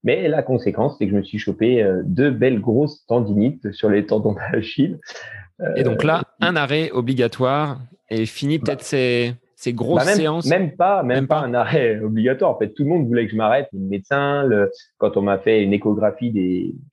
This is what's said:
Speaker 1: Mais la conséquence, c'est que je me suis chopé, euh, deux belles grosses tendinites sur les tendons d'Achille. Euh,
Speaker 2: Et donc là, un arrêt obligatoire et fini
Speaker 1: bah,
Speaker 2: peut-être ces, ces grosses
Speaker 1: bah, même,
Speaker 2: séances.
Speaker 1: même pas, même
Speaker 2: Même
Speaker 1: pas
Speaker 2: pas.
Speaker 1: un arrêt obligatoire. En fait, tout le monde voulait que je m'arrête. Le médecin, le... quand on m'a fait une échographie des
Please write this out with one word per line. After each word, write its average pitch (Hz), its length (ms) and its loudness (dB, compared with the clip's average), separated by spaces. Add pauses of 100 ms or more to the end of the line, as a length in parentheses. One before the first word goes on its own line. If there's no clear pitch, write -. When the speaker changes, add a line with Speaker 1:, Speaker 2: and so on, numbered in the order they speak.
Speaker 1:
Mais 160 240 2
la 147 160 0
conséquence, 120 540 0
c'est 110 80 0
que 95 60 0
je 104 60 2
me 98 60 0
suis 104 160 -8
chopé, 113 420 0
euh, 95 240 0
deux 139 240 2
belles 123 320 2
grosses 135 460 0
tendinites 110 640 0
sur 104 180 -2
les 104 160 2
tendons 107 280 0
d'Achille. 135 680 -2 (640)
Euh, - 140 -4
Speaker 2:
Et - 80 0
donc 113 200 0
là, 156 200 0 (160)
un 175 160 0
arrêt 147 340 0
obligatoire 127 880 0 (300)
et 110 160 -2
fini 143 320 -4
Speaker 1:
bah, 131 80 -4
Speaker 2:
peut-être 139 160 -2
ces, 123 540 0 (200)
ces - 180 -4
grosses 120 260 0
Speaker 1:
bah, 139 60 2
même, 196 100 2
Speaker 2:
séances. 156 340 0
Speaker 1:
même 170 260 0
pas, 185 280 2
même 127 160 0
Speaker 2:
Même 135 80 -2
Speaker 1:
pas 147 140 0
Speaker 2:
pas. 135 40 -4
Speaker 1:
un 120 80 -4
arrêt 117 460 2
obligatoire. 110 500 0
En 120 80 -2
fait, 101 120 -2
tout - 120 -6
le 143 80 2
monde 165 160 2
voulait 117 220 2
que 95 40 -6
je 107 60 -4
m'arrête. 113 360 2
Le 98 60 -10
médecin, 139 600 -2
le... 104 300 2 (260)
quand 107 200 0
on 98 40 2
m'a 98 160 2
fait 110 240 2
une 98 100 2
échographie 104 600 0
des 90 420 -2 (180)